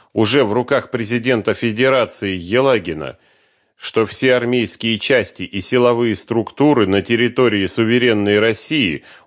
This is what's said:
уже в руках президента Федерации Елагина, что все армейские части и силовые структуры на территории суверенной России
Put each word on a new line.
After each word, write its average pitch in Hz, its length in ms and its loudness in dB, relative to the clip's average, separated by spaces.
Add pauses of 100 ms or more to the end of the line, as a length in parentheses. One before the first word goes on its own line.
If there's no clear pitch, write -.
(120)
уже 113 320 2
в 104 80 -2
руках 123 380 -2
президента 117 640 -2
Федерации 113 840 0
Елагина, 87 800 -2 (600)
что - 300 -2
все 127 280 0
армейские 120 640 -2
части 117 440 -2
и 95 180 -8
силовые 120 560 0
структуры 117 720 0
на 98 160 2
территории 113 640 0
суверенной 110 760 2
России 110 640 -2 (220)